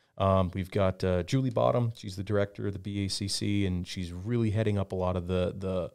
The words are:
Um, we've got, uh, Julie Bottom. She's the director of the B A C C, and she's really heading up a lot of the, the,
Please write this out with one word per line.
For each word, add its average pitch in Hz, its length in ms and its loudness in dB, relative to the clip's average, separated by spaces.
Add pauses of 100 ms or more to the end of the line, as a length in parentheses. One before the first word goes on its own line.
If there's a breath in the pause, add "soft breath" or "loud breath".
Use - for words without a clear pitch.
(160)
Um, 95 360 4
we've 95 180 -4
got, 95 320 2
uh, 90 200 2
Julie 131 280 0
Bottom. 120 440 2
She's 95 220 -12
the 101 80 -6
director 104 420 -2
of 98 60 -2
the 98 60 -8
B 101 260 -4
A 95 40 -2
C 98 200 -4
C, 101 380 0
and 90 200 -2
she's 87 260 -8
really 110 380 0
heading 107 260 2
up 95 160 -2
a 95 40 -4
lot 92 200 0
of 90 120 -4
the, 92 280 0
the, 92 380 -4